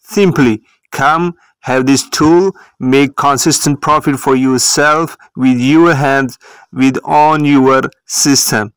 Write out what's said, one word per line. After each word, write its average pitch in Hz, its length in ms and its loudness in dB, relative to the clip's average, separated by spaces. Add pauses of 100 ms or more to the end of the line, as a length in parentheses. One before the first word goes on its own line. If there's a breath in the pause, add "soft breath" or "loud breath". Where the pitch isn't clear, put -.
Simply 143 600 0 (280)
come, 165 440 -2 (260)
have 131 260 -2
this 135 240 0
tool, 175 460 0 (240 soft breath)
make 135 340 0
consistent 143 680 -2
profit 151 380 -2
for 135 160 0
yourself 143 840 0 (200 soft breath)
with 127 240 0
your 160 340 2
hands, 139 440 -2 (340 loud breath)
with 131 320 0
on 151 400 2
your 135 380 2 (240)
system 123 720 -2